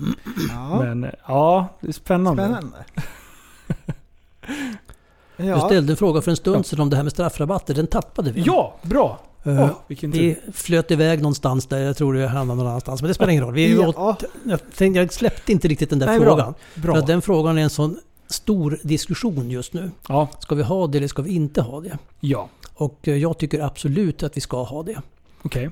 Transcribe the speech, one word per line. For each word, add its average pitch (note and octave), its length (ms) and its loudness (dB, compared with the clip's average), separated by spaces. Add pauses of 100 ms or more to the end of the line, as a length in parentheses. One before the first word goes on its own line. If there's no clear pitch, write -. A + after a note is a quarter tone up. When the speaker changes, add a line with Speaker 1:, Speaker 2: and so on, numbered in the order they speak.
(500)
Speaker 1:
Ja. B2+ 340 -4
Speaker 2:
Men, A#2+ 240 -4 (200)
ja, E3 400 4 (140)
det - 60 -8
är D#3 40 -6
spännande. F#3 520 0
Speaker 1:
Spännande. G3 340 -4 (180)
Speaker 2:
<laughs> - 1000 -10 (1400)
Speaker 1:
Ja. F#3 180 -2
Speaker 3:
Du D#3 60 4
ställde E3 320 4
en D3+ 40 -2
fråga D#3+ 240 2
för E3+ 100 0
en D#3+ 60 2
stund F#3+ 200 2
Speaker 2:
Ja. G3 60 2
Speaker 3:
sedan D3+ 180 -6
om C#3+ 80 2
det C#3+ 60 2
här C#3 80 0
med D3 80 -2
straffrabatter. D#3+ 600 -2
Den D#3 140 0
tappade G3 440 -2
vi. F3+ 100 -2
Speaker 2:
Ja, C#4 400 2
bra. E3+ 380 0 (240)
Speaker 3:
Eh, C#3 200 2
Speaker 2:
Åh, C#3+ 60 6 (180)
vilken D3 240 -8
Speaker 3:
vi E3 240 2
Speaker 2:
tur. - 180 -16
Speaker 3:
flöt E3 380 0
iväg D#3 300 4
någonstans C3+ 460 0
där. C3+ 120 -2
Jag C3+ 180 -2
tror C#3 160 2
vi C3+ 120 0
hamnade B2+ 320 -2
någon B2 100 -2
annanstans. B2 340 -6
Men D3+ 60 -2
det F#3 60 2
spelar G3 180 2
ingen D3 120 4
roll. A#2+ 100 -6
Vi E3 220 4
Speaker 1:
Ja. F#3 120 6
Speaker 3:
åt-, F3+ 360 0 (200)
jag G3 160 0 (160)
tänkte, F#3+ 240 4
jag F3+ 140 2
släppte - 380 -2
inte F3 160 2
riktigt D3+ 220 0
den D3 100 2
där C3+ 80 2
Speaker 2:
Nej, A3 120 4
bra. - 100 8
Speaker 3:
frågan. D3+ 240 4 (220)
Speaker 2:
Bra. D#3+ 180 0
Speaker 3:
För D#3 60 6
att C#3 80 2
den E3+ 140 4
frågan D#3+ 360 2
är D#3 40 2
en D3+ 80 4
sån D3+ 280 -2 (300)
stor D#3+ 560 -2
diskussion D3+ 680 -2
just B2 220 -8
nu. F3 180 -6 (160)
Speaker 2:
Ja. C#3+ 200 2 (120)
Speaker 3:
Ska - 160 -4
vi C#3+ 80 0
ha F3 240 0
det C#3+ 100 0
eller C#3 100 0
ska - 140 -6
vi E3 140 -4
inte D3+ 260 0
ha C3 200 -6
det? E3 160 -10 (220)
Speaker 2:
Ja. C#3 300 -2 (240)
Speaker 3:
Och, - 340 -6
eh, D3+ 100 0
jag D#3+ 200 0
tycker D3+ 240 -4
absolut D3+ 600 -2
att D3 140 -6
vi C3+ 40 -6
ska B2+ 220 -6
ha C3 200 -8
det. G#3+ 180 -10 (400)
Speaker 2:
Okej. C3+ 300 -4